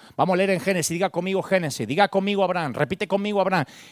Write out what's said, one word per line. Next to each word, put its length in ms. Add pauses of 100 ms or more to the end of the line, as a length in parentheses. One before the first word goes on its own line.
(180)
vamos 160
a 20
leer 140
en 100
Génesis, 300
diga 180
conmigo 340
Génesis, 460
diga 200
conmigo 360
Abraham, 300
repite 340
conmigo 320
Abraham. 240 (280)